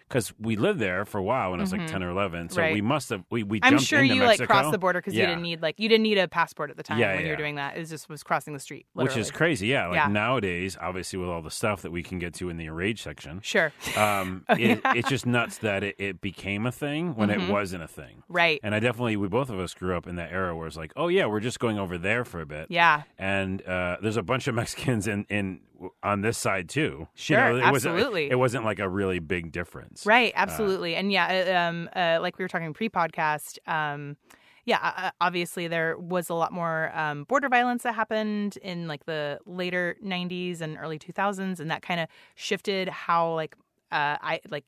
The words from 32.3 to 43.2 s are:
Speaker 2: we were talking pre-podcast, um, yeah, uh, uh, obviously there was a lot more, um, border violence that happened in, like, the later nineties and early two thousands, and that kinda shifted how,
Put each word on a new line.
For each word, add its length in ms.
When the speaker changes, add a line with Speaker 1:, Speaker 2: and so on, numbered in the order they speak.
Speaker 2:
we 40
were 60
talking 240
pre-podcast, 920
um, 500
yeah, 160
uh, 260
uh, 40
obviously 460
there 300
was 320
a 40
lot 180
more, 440
um, 300
border 240
violence 340
that 100
happened 680
in, 240
like, 180
the 400
later 560
nineties 600
and 160
early 220
two 120
thousands, 480
and 100
that 140
kinda 240
shifted 540
how, 440